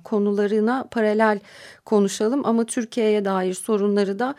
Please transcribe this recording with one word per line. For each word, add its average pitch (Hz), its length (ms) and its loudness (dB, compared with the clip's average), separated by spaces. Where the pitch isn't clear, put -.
konularına 208 840 0
paralel 214 500 2
konuşalım 214 640 0
ama 226 180 2
Türkiye'ye 220 600 -2
dair 185 300 -2
sorunları 202 640 0
da, 254 200 -4